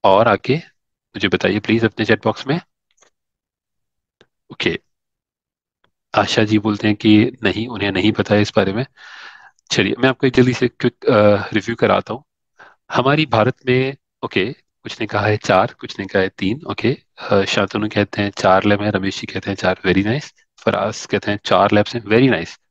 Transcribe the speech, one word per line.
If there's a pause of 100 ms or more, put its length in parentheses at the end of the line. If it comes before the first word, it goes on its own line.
और
आगे (600)
मुझे
बताइए
please
अपने
chat
box
में। (1900)
ओके, (1300)
आशा
जी
बोलते
हैं
कि (100)
नहीं,
उन्हें
नहीं
पता
है
इस
बारे
में। (840)
चलिए,
मैं
आपको
एक
जल्दी
से
quick,
अ,
review
कराता
हूँ। (680)
हमारी
भारत (140)
में, (280)
ओके,
कुछ
ने
कहा
है
चार,
कुछ
ने
कहा
है
तीन, (100)
ओके, (200)
अ,
शांतनु
कहते
हैं
चार
lab
हैं,
रमेश
जी
कहते
हैं
चार,
very
nice, (240)
फराज
कहते
हैं
चार
labs
हैं,
very
nice। (100)